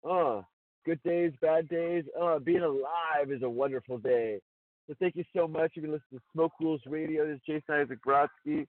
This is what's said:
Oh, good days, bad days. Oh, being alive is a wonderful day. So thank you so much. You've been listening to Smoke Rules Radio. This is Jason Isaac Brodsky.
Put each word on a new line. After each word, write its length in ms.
Oh, 420
good 180
days, 380
bad 260
days. 380
Oh, 240
being 220
alive 720
is 120
a 60
wonderful 480
day. 420
So 120
thank 160
you 100
so 120
much. 280
You've 80
been 80
listening 280
to 120
Smoke 300
Rules 240
Radio. 400
This 120
is 80
Jason 300
Isaac 260
Brodsky. 680